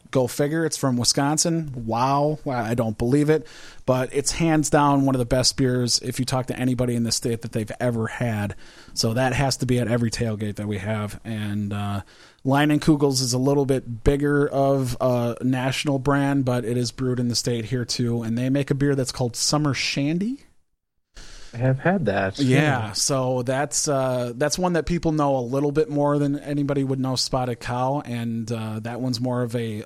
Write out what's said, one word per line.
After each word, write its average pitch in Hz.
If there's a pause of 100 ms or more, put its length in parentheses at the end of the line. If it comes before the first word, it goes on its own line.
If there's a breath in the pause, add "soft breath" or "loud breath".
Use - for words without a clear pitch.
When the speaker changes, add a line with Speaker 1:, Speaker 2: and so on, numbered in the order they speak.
(100)
Speaker 1:
Go 131
figure, 151
it's 151
from 131
Wisconsin. 151 (160)
Wow, 139
I 117
don't 113
believe 143
it, 156 (380 loud breath)
but 127
it's 139
hands 160
down 143
one 135
of 131
the 123
best 123
beers 123
if -
you 131
talk 127
to -
anybody 123
in 117
the 110
state 117
that 120
they've 110
ever 117
had. 107 (380 loud breath)
So 113
that 127
has 127
to 135
be 123
at 120
every 117
tailgate 107
that 104
we 104
have. 104
And, 104
uh, 101 (440 loud breath)
Leinenkugels 143
is 123
a 127
little 139
bit 123
bigger 143
of 135
a 120
national 131
brand, 139
but 123
it 120
is 123
brewed 127
in 120
the 113
state 117
here 123
too, 117
and 113
they 127
make 139
a -
beer 139
that's 131
called 120
Summer 147
Shandy. 170 (1120 loud breath)
Speaker 2:
I 123
have 131
had 180
that. 98
Speaker 1:
Yeah, 131
Speaker 2:
Yeah. 127
Speaker 1:
so 131
that's, 135
uh, 127
that's 147
one 180
that 156
people 170
know 143
a -
little 135
bit 156
more 143
than 143
anybody 143
would 135
know 131
Spotted 127
Cow, 127
and, 117
uh, 110
that 117
one's 123
more 123
of 117
a, 110